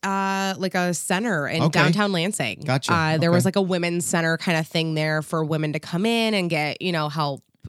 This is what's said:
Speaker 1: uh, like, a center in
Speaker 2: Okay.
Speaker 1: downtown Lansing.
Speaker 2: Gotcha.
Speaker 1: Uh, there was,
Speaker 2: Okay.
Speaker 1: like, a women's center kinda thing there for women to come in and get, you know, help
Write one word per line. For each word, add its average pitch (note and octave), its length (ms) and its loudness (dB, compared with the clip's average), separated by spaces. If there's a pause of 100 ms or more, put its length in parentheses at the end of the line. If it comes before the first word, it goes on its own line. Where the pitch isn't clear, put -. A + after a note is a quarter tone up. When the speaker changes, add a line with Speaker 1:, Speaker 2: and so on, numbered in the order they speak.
Speaker 1:
uh, G3 540 -2
like, F#3 180 -4
a F3+ 200 0
center F#3+ 520 -2
in E3 180 -2
Speaker 2:
Okay. D#3+ 140 2
Speaker 1:
downtown F#3+ 340 4
Lansing. E3 520 -2
Speaker 2:
Gotcha. C3 300 0
Speaker 1:
Uh, D#3+ 240 2
there E3+ 120 2
was, F3 120 4
Speaker 2:
Okay. F#3+ 60 2
Speaker 1:
like, F#3 80 0
a G3+ 60 4
women's F3 440 0
center E3 320 0
kinda D#3+ 260 0
thing D#3+ 300 -2
there D#3 260 0
for D#3+ 240 -2
women D3+ 300 -2
to D3+ 60 -4
come F#3 260 -2
in A3+ 260 2
and F#3 160 0
get, D3+ 320 -2
you F3+ 120 -2
know, D3+ 180 0
help C#3+ 320 -4 (260)